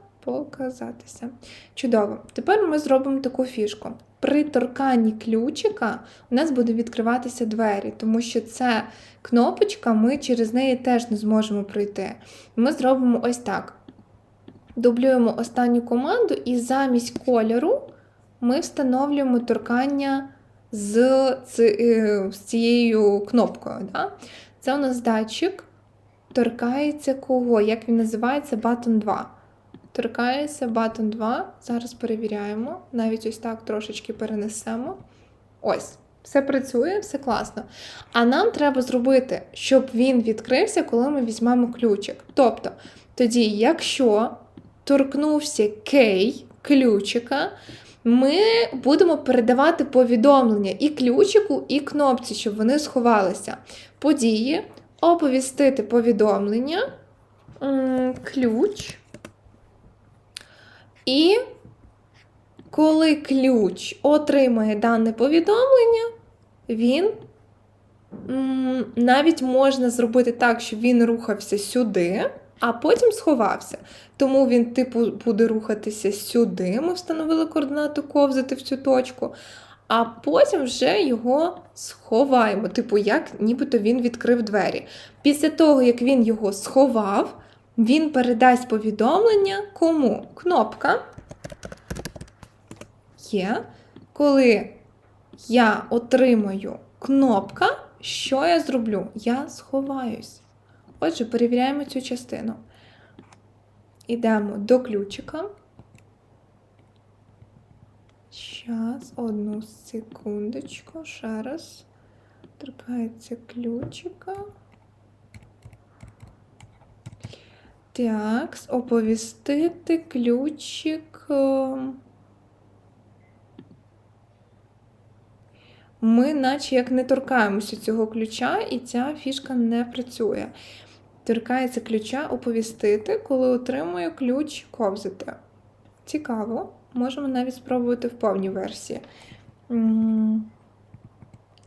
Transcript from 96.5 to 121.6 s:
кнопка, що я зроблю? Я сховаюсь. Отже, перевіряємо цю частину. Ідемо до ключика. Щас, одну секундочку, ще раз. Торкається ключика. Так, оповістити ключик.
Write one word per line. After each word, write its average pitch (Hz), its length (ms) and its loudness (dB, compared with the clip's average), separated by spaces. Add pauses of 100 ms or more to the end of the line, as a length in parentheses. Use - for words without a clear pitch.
кнопка, 269 800 0 (240)
що - 440 -4
я 339 140 4
зроблю? 226 560 -2
Я 247 340 -4
сховаюсь. 269 920 -8 (580)
Отже, 311 260 -2
перевіряємо 247 600 0
цю 269 160 -8
частину. 247 520 -10 (1500)
Ідемо 220 500 -2
до 226 220 2
ключика. 247 720 -8 (2750)
Щас, 233 840 -8
одну 214 460 -6
секундочку, 220 1400 -12
ще 220 360 -10
раз. - 440 -14 (720)
Торкається 240 800 -10 (160)
ключика. 247 800 -10 (3750)
Так, 226 580 -4 (120)
оповістити 247 1300 -2
ключик. 294 1300 -4 (4000)